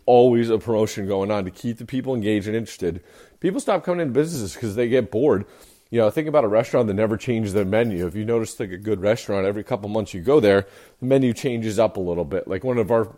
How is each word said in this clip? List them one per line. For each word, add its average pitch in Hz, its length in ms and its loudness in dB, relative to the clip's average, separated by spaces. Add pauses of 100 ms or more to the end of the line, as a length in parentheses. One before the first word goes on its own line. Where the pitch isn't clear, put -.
always 120 440 6
a 110 80 4
promotion 107 500 -2
going 98 240 -2
on 101 140 -2
to 92 60 -8
keep 117 260 -8
the 120 80 -14
people 131 280 -4
engaged 107 340 0
and 107 80 -4
interested. 92 460 -6 (380)
People 196 220 -2
stop - 240 -2
coming 175 160 -2
into 135 120 -2
businesses 139 440 -2
'cause 104 180 -6
they 120 140 0
get 123 200 2
bored. 107 360 2 (440)
You 117 120 0
know, 107 80 4
think 156 180 -2
about 147 160 4
a 104 60 0
restaurant 117 380 2
that 98 80 -2
never 110 200 0
changes 110 380 -2
their 104 100 2
menu. 98 420 0
If 82 80 -6
you 107 120 -6
notice, 113 340 -4
like, 95 140 -8
a 90 40 -10
good 101 220 -2
restaurant, 101 460 0
every 101 180 -2
couple 107 240 -6
months 104 260 -4
you 98 60 -8
go 131 220 4
there, 98 260 4 (320)
the 127 60 -8
menu 131 260 4
changes 110 480 -2
up 110 160 2
a 98 60 -4
little 87 240 -2
bit. 87 200 -4
Like, 95 200 -6
one 127 120 0
of 107 140 0
our 113 160 2 (100)